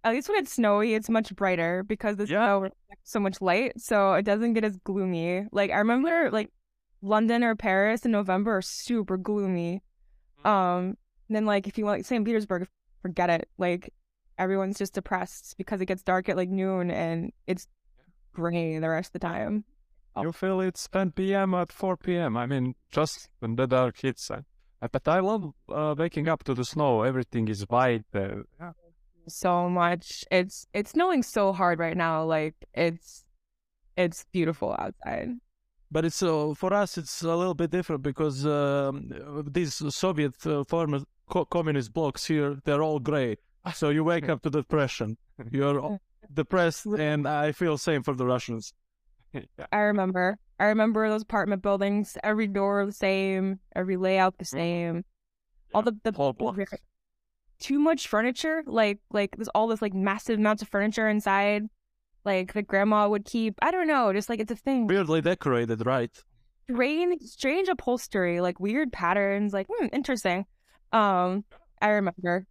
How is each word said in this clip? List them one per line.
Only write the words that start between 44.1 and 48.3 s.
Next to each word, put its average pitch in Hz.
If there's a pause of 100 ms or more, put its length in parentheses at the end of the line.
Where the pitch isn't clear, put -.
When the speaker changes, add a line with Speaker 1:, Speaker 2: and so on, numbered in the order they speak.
Speaker 3:
up 156
to 151
depression. 131 (340)
You're 139
Speaker 1:
<laughs> 131
Speaker 3:
all 202 (340)
depressed, 165
and 151
I 147
feel 151
same 147
for 143
the 127
Russians. 120